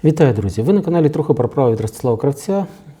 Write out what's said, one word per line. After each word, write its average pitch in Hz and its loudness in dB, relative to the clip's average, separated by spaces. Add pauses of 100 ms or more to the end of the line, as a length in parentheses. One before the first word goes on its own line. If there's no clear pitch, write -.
Вітаю, 151 4
друзі! 101 -2
Ви 156 2
на 202 2
каналі 170 2
«Трохи - 0
про 120 0
право» 127 2
від 110 -2
Ростислава 110 -4
Кравця. 165 -4 (340)